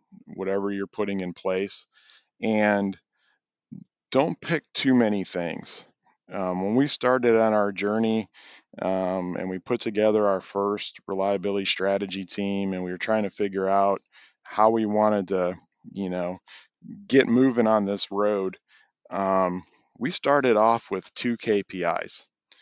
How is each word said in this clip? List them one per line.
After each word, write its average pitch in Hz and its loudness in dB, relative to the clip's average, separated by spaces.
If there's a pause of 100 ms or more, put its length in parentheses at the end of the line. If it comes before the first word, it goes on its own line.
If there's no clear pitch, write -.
(260)
whatever 98 -4
you're 98 -4
putting 101 -4
in 90 -6
place, 95 -4 (540)
and 104 2 (1160)
don't 156 0
pick 165 -4 (100)
too 131 2
many 104 2
things. - -8 (480)
Um, 92 -4
when 104 -2
we 143 4
started 123 2
on 113 2
our 101 0
journey, 110 -2 (520)
um, 92 -2
and 92 -6
we 92 -6
put 120 -4
together 107 2
our 98 2
first 101 -6
reliability 98 -2
strategy 98 -2
team, 98 -4
and 92 -4
we 90 -6
were 92 -8
trying 110 0
to 95 -6
figure 98 -2
out 98 2 (440)
how 110 4
we 113 0
wanted 104 2
to, 90 0 (380)
you 95 -6
know, 90 -6 (720)
get 127 6
moving 120 6
on 110 4
this 101 -2
road, 98 0 (540)
um, 95 0 (340)
we 131 -4
started 139 2
off 113 4
with 92 -6
two 120 -4
K 104 0
P 92 -8
Is, - -4 (360)